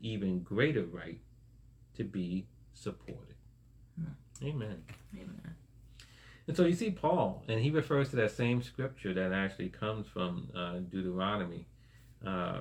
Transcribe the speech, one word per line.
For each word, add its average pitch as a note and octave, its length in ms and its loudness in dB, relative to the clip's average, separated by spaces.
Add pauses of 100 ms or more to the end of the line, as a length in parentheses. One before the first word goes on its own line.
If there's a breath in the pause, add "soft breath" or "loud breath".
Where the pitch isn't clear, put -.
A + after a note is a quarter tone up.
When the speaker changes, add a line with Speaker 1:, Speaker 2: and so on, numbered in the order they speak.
Speaker 1:
even G2+ 440 0
greater A#2 400 2
right E2 340 -8 (760)
to A2+ 80 -2
be F#2+ 420 -2 (260)
supported? - 640 -10 (640)
Speaker 2:
Hmm. D3 480 -10
Speaker 1:
Amen. G#2+ 380 -4 (320)
Speaker 2:
Amen. - 380 -12 (920 loud breath)
Speaker 1:
And D3+ 100 0
so F3+ 80 8
you F3 100 8
see G#3+ 180 0
Paul, D#3+ 560 2
and A2+ 120 4
he C#3 100 6
refers C#3+ 400 4
to C3 60 -2
that G#2+ 140 4
same A#2+ 320 2
scripture B2+ 520 -4
that F#2 180 2
actually F#2+ 380 0
comes G#2+ 360 -4
from, F2+ 480 -4
uh, F2+ 240 -4 (100)
Deuteronomy, F#2 800 0 (580 soft breath)
uh, F#2 360 -2